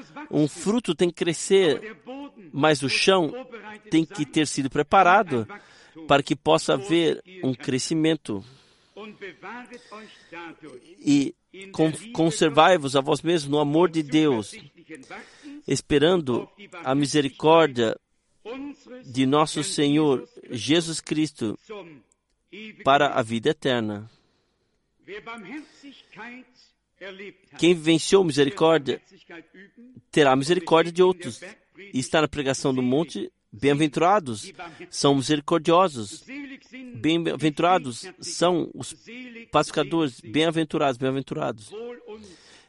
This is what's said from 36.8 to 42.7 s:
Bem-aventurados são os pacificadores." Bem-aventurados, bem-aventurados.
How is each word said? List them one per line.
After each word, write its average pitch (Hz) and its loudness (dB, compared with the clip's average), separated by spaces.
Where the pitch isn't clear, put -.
Bem-aventurados 156 0
são 175 0
os - -12
pacificadores." 156 0
Bem-aventurados, 151 -2
bem-aventurados. 131 -6